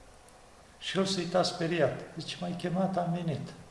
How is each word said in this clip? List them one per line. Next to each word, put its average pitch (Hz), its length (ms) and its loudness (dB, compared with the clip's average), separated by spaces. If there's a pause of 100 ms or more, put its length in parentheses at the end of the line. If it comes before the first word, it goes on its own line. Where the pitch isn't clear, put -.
(800)
Și - 200 -2
el 196 60 4
se 190 160 0
uita 175 220 4
speriat. 165 580 2 (160)
Zice, - 240 -8
„M-ai 175 180 -2
chemat, 180 380 0
am 175 280 2
venit.” 151 240 -2 (220)